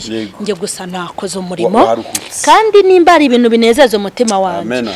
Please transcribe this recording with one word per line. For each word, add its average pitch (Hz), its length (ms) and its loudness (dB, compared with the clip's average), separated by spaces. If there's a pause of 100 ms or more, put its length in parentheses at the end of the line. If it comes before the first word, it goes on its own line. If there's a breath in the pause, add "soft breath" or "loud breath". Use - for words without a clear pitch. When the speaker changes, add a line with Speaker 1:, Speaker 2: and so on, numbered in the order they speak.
Speaker 1:
Yego. 107 320 -8
Speaker 2:
Njye 202 140 -6
gusa 185 300 -10
nakoze 180 540 -10
umurimo. 180 380 -4
Speaker 1:
Wa-, 247 80 4
waruhutse. - 600 -6
Speaker 2:
Kandi 403 380 4
nimba 359 300 6
ari 311 120 4
ibintu 240 240 2
binezeza 233 480 2
umutima 202 420 -2
wanjye, 170 400 -4
Speaker 1:
Amen. 117 160 -6